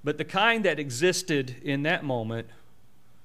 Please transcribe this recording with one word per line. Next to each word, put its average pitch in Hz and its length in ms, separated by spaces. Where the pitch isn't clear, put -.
But 151 120
the 160 80
kind 220 400
that 156 140
existed 143 840
in 143 200
that 165 200
moment 117 460